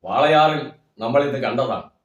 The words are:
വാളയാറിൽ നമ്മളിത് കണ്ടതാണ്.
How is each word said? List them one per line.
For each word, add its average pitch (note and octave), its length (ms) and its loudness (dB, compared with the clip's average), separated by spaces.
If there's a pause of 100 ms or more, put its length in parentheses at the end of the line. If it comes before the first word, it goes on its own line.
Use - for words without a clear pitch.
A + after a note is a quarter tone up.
വാളയാറിൽ D3+ 580 2 (360)
നമ്മളിത് C3 440 0
കണ്ടതാണ്. A#2+ 480 -4 (140)